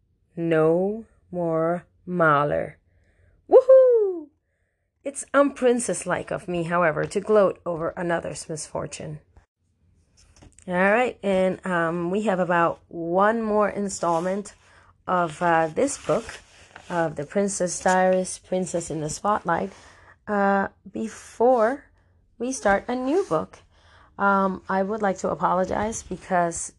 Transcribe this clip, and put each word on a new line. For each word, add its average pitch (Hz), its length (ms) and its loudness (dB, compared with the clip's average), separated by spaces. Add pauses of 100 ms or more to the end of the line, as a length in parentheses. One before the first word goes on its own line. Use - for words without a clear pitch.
(340)
No 170 680 0 (260)
more 170 540 -4 (220)
Mahler. 160 720 0 (680)
Woohoo! 523 420 8 (1120)
It's - 300 -10
unprincess-like 240 1000 0
of 151 160 -6
me, 175 180 -2
however, 160 420 0
to 196 140 -6
gloat 202 440 2
over 165 320 -6
another's 175 540 -6
misfortune. 151 720 -10 (1500)
All 180 60 -4
right, 208 480 2
and, 185 440 0
um, 170 440 -2
we 208 120 -2
have 196 160 0
about 170 500 0
one 185 520 0
more 208 300 0
installment 190 840 -4 (540)
of, 170 340 -2
uh, 165 340 4
this - 220 0
book, - 420 -4 (520)
of 165 260 -2
The 147 80 -8
Princess 196 560 -2
Diaries, 185 680 2
Princess 175 440 -4
in 151 100 -6
the 151 80 -6
Spotlight, 190 640 -2 (560)
uh, 196 400 2 (240)
before 233 920 0 (540)
we 247 140 -6
start 202 340 0
a 240 80 -4
new 269 300 0
book. 175 340 -4 (600)
Um, 196 500 0
I 190 140 0
would 214 180 -4
like 196 180 0
to 196 120 -2
apologize 185 720 -2
because 175 760 -4